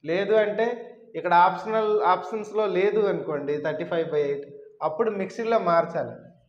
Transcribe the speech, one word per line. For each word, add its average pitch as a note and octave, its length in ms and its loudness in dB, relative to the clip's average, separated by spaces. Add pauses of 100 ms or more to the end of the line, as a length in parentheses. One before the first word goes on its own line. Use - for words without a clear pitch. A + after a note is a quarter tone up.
లేదు G3 300 0
అంటే A3 600 0 (180)
ఇక్కడ E3+ 200 0
ఆప్షనల్, G#3+ 680 2
ఆప్షన్స్‌లో G3+ 640 0
లేదు G3 340 2
అనుకోండి D3 600 -2
థర్టీ D#3 240 -4
ఫైవ్ E3 260 -2
బై D3 100 0
ఎయిట్, C#3+ 260 -2 (360)
అప్పుడు G#3+ 280 0
మిక్స్డ్లో A3 480 -2
మార్చాలి. E3+ 520 0 (380)